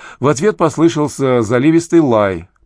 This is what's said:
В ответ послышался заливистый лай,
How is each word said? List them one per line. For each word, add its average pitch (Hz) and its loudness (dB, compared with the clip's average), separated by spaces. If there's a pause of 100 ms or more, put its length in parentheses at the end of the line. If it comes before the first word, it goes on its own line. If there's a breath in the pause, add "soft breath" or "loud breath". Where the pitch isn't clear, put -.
(200 loud breath)
В 123 0
ответ 151 0
послышался 147 0
заливистый 160 0
лай, 101 0 (180)